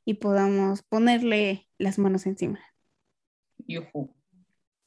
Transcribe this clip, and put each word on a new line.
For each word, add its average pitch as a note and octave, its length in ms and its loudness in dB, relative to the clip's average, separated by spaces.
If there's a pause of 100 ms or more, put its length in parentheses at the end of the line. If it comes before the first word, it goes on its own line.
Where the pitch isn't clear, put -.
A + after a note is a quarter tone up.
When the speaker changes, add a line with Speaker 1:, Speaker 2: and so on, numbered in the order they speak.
Speaker 1:
y G#3+ 100 -2
podamos G3 680 0
ponerle A3 840 0 (100)
las G3 220 -2
manos F#3+ 260 0
encima. G3 340 -4 (1080)
Speaker 2:
Yujú. D#3 480 -10 (720)